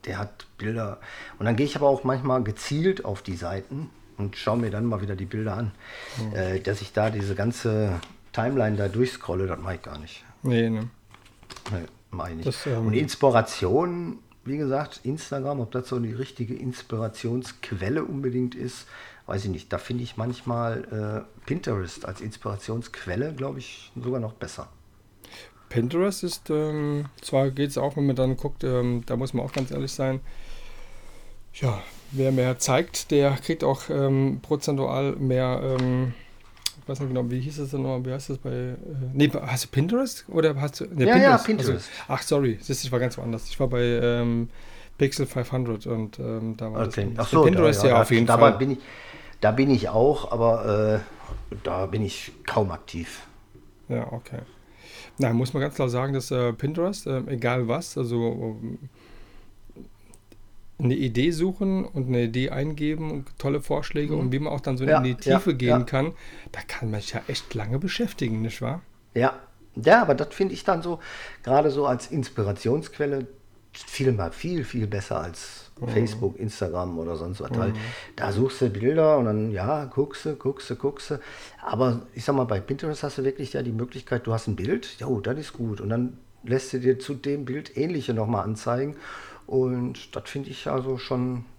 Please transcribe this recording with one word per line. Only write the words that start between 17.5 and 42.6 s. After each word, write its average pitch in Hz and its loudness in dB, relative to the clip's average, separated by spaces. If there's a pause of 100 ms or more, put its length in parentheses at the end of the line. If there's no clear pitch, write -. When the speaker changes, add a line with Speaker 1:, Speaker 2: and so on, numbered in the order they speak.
Speaker 1:
unbedingt 127 -2
ist, - -10 (380)
weiß 101 -4
ich 95 -2
nicht. - -6
Da 87 -2
finde 123 -4
ich - -10
manchmal, 113 -4
äh, - -20
Pinterest 110 -4
als 95 -8
Inspirationsquelle, 110 -6
glaub 135 -6
ich, - -16 (100)
sogar 123 -2
noch 110 -6
besser. - -12 (1000)
Speaker 2:
Pinterest 170 0
ist, - -6
ähm, 151 0 (140)
zwar 139 2
geht's 143 0
auch, 139 0
wenn 143 4
man 131 4
dann 127 2
guckt, - -4
ähm, 123 2
da 123 -2
muss 127 -2
man 123 0
auch 127 -6
ganz 131 -2
ehrlich 139 -4
sein, 131 -2 (1400)
ja, 110 0 (300)
wer 135 2
mehr 127 2
zeigt, - 0
der 143 6
kriegt 160 -2
auch, 135 2
ähm, 135 2
prozentual 139 0
mehr, 127 2
ähm, 127 2 (680)
ich - -14
weiß 135 -6
nicht 139 -2
genau, 127 0
wie 127 -2
hieß 143 -4
es 139 -6
denn 139 -2
nochmal, 131 -2
wie 127 -4
heißt 135 -8
das 139 -4
bei, 127 -6
äh, 123 -4 (380)
nee, 139 6
hast 123 -2
du - -16
Pinterest 233 2
oder 156 4
hast 143 -4
du, - -4
nee, 175 2
Speaker 1:
Ja, 233 8
ja, 269 10
Speaker 2:
Pinterest. - 2
Also, 139 2
Speaker 1:
Pinterest. 87 -2 (180)
Speaker 2:
ach, 135 -2
sorry, 135 2